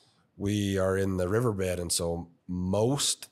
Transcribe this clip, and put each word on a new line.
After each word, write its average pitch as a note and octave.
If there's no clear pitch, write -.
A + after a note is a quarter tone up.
we G2+
are F#2+
in F#2+
the F2+
riverbed, F#2+
and F2
so E2+
most G2